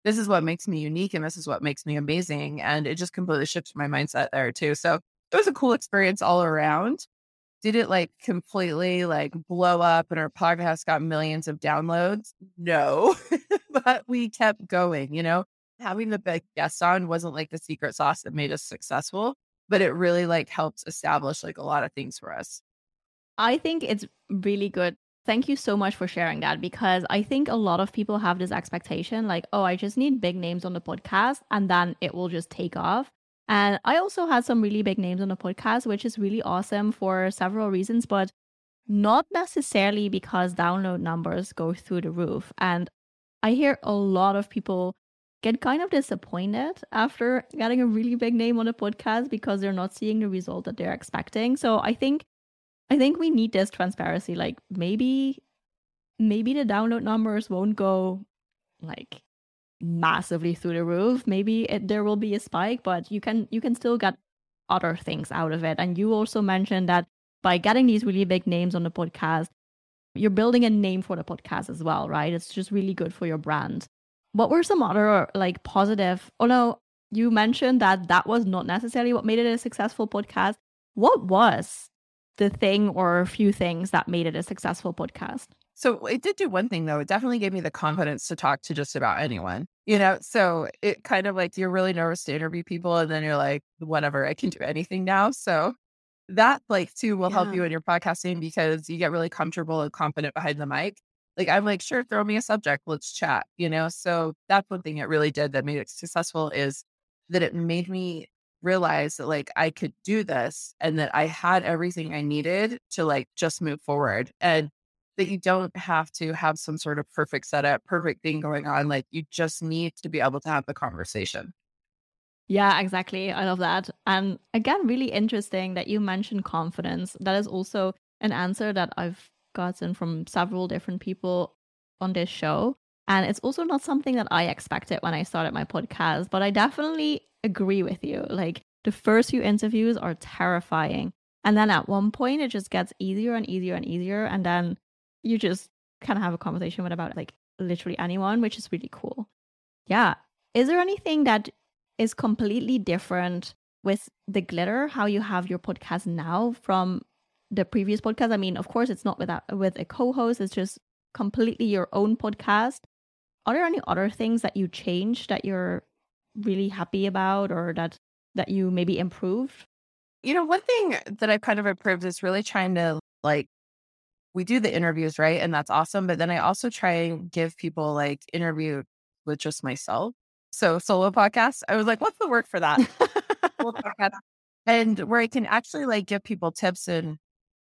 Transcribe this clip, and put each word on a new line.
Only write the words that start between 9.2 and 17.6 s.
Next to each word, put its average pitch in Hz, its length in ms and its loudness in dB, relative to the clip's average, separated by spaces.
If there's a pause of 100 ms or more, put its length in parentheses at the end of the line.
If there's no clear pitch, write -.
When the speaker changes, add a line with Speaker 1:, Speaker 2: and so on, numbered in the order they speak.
Speaker 1:
blow 175 340 4
up 165 300 4
and 160 80 -2
our 156 120 -2
podcast 170 540 0
got 160 180 2
millions 156 440 -2
of 151 120 -6
downloads? 170 760 -2 (240)
No, 165 580 4 (140)
<laughs> - 400 -2 (160)
but 247 220 4
we 240 220 -2
kept 214 380 0
going, 160 460 0
you 165 100 -2
know? 170 220 2 (340)
Having 220 300 -4
the 208 100 -2
big 170 240 -2 (120)
guests 151 260 -2
on 180 260 2
wasn't, 165 280 -4
like, 156 160 -6
the 160 80 -8
secret 143 360 -6